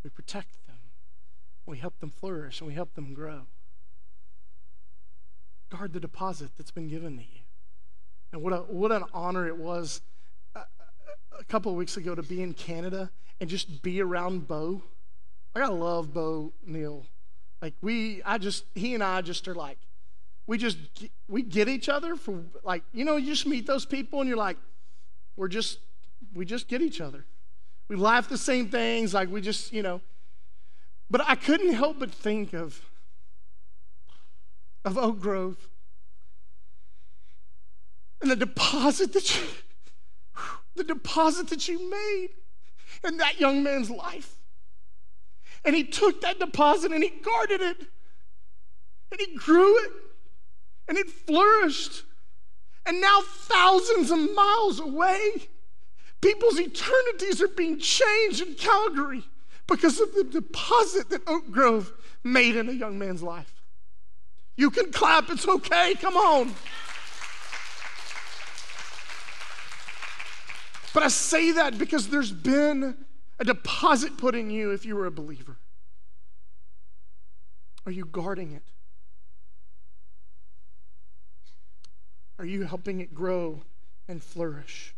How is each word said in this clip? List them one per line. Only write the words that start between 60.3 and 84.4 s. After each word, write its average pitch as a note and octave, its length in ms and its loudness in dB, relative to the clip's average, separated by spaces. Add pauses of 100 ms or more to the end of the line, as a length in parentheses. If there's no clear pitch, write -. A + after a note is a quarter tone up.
that - 160 -2
Oak D#4+ 240 0
Grove A3 420 4 (300)
made B3 320 6
in A3+ 140 0
a B3+ 40 -2
young A3 240 -2
man's F#3+ 240 -2
life. E3+ 320 -4 (1080)
You C#4 120 8
can F#4 200 2
clap, D#4+ 380 6
it's - 180 0
okay, F4+ 540 4
come F#4 160 2
on. C#4 380 6 (4000)
But D#4 80 8
I C#4+ 60 6
say E4 440 4
that D4 240 4
because G#3+ 320 2
there's C4+ 240 2
been C4+ 640 4 (420)
a B3 60 0
deposit B3+ 720 4
put A#3+ 180 4
in A3+ 140 0
you G#3+ 220 0
if G3 160 -2
you G#3+ 100 -2
were G3 80 0
a F3+ 60 0
believer. D3+ 480 -4 (2250)
Are F#3 80 -2
you F3+ 140 -2
guarding F3 460 -2
it? C#3+ 100 -4 (3750)
Are F3 80 -2
you G3 160 0
helping F#3 380 -2
it F3 140 -4
grow E3+ 460 0 (480)
and E3+ 140 -4
flourish? D3+ 760 -4